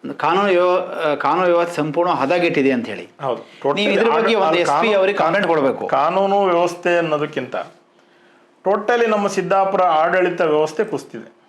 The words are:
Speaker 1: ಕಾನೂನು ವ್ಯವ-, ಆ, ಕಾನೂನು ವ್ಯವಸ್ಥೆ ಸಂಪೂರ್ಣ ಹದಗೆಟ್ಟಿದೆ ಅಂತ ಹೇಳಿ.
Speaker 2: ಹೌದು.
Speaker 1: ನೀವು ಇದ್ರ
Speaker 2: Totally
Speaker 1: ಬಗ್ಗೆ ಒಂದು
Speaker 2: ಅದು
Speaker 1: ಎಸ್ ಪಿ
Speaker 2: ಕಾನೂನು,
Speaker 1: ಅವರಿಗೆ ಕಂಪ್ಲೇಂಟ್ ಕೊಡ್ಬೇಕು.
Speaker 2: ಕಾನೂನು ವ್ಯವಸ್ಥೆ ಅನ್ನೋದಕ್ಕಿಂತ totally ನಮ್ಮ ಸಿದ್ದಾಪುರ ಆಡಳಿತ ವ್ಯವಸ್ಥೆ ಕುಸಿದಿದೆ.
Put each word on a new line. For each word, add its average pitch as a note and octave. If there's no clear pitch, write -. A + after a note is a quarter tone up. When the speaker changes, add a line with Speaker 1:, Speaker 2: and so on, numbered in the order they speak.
Speaker 1:
ಕಾನೂನು F#3
ವ್ಯವ-, F3+
ಆ, -
ಕಾನೂನು D#3
ವ್ಯವಸ್ಥೆ E3+
ಸಂಪೂರ್ಣ D#3+
ಹದಗೆಟ್ಟಿದೆ D3
ಅಂತ A#2
ಹೇಳಿ. F#2
Speaker 2:
ಹೌದು. C3+
Speaker 1:
ನೀವು G3+
ಇದ್ರ G3
Speaker 2:
Totally A3+
Speaker 1:
ಬಗ್ಗೆ A3+
ಒಂದು G3
Speaker 2:
ಅದು E3
Speaker 1:
ಎಸ್ E3
ಪಿ C#3+
Speaker 2:
ಕಾನೂನು, G3+
Speaker 1:
ಅವರಿಗೆ F#3+
ಕಂಪ್ಲೇಂಟ್ E3+
ಕೊಡ್ಬೇಕು. C3+
Speaker 2:
ಕಾನೂನು F#3+
ವ್ಯವಸ್ಥೆ F3
ಅನ್ನೋದಕ್ಕಿಂತ D3
totally A3
ನಮ್ಮ G#3
ಸಿದ್ದಾಪುರ F#3+
ಆಡಳಿತ F3
ವ್ಯವಸ್ಥೆ D#3
ಕುಸಿದಿದೆ. -